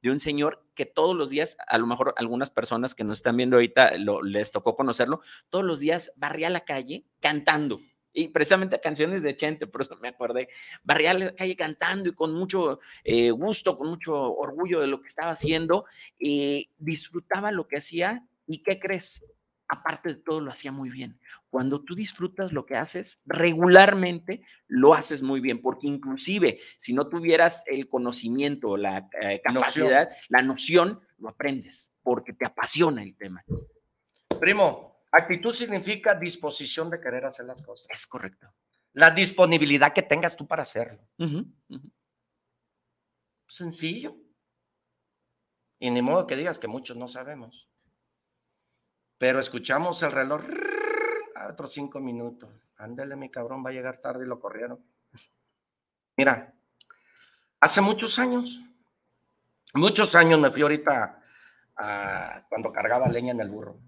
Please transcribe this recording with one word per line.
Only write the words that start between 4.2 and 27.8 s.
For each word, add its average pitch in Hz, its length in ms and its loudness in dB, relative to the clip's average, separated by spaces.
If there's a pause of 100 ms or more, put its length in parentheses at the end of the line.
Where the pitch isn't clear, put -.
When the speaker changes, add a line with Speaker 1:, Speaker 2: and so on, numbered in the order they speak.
Speaker 1:
les 101 300 -2
tocó 110 220 0
conocerlo, 131 460 0 (300)
todos 185 160 0
los 160 140 -2
días 160 360 -2
barría 151 320 -4
la 175 160 -2
calle 135 400 -8 (160)
cantando. 147 580 2 (360)
Y 156 140 0
precisamente 190 520 2
canciones 160 420 -2
de 143 140 -2
Chente, 156 300 -4
por 127 160 -8
eso - 140 -8
me 120 120 -12
acordé. 123 400 -6 (340)
Barría 156 300 4
la 185 220 0
calle 185 220 -4
cantando 175 520 -4
y 170 60 -6
con 160 180 -2
mucho, 175 480 -2 (220)
eh, 117 300 4
gusto, 185 440 -2
con 147 120 -6
mucho 156 460 -4
orgullo 170 460 -2
de 143 60 0
lo 139 160 -4
que - 60 -20
estaba 160 240 -6
haciendo. 160 520 0 (340)
Eh, 143 600 -2
disfrutaba 170 720 -6
lo 180 160 -6
que 143 80 -6
hacía. 180 480 -4 (220)
¿Y 160 160 -10
qué 190 160 0
crees? 190 480 -8 (400)
Aparte 160 440 -6
de 143 60 -6
todo, 156 260 -6
lo 135 100 -10
hacía 139 200 -10
muy 135 180 -10
bien. 123 280 -14 (300)
Cuando 135 340 -2
tú 175 120 -12
disfrutas 185 580 -8
lo 143 140 -6
que 135 100 -4
haces, - 480 -8
regularmente 180 1160 6 (260)
lo 135 240 8
haces 147 300 2
muy 135 180 -2
bien, 123 220 -4
porque 131 260 -4
inclusive 143 720 -2 (160)
si - 160 -8
no 143 160 0
tuvieras 165 580 2
el 135 220 -6